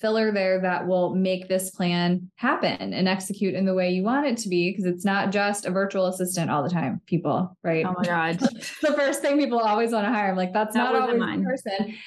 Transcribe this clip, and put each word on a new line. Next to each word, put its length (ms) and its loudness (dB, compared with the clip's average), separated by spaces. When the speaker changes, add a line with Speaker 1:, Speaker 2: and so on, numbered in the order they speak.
Speaker 1:
filler 300 2
there 300 2
that 260 0
will 260 2
make 340 0
this 220 -2
plan 640 0
happen 580 -2
and 140 0
execute 460 -2
in 120 -2
the 100 2
way 160 2
you 120 0
want 220 0
it 140 0
to 100 -6
be?" 240 2
'Cause 120 -4
it's 200 -2
not 260 2
just 360 0
a 40 -2
virtual 360 0
assistant 420 -2
all 140 0
the 60 -2
time, 360 -2
people, 580 -2
right? 220 0
Speaker 2:
Oh 100 -2
my 80 -2
God. 360 0
Speaker 1:
<laughs> 420 -4
The 120 2
first 280 0
thing 160 2
people 220 2
always 340 2
wanna 180 0
hire, 200 0
I'm 40 -2
like, 160 0
"That's 220 0
Speaker 2:
That 120 2
Speaker 1:
not 80 0
Speaker 2:
wasn't 160 2
Speaker 1:
always 120 2
Speaker 2:
mine. 220 -2
Speaker 1:
the 80 0
person." 440 -4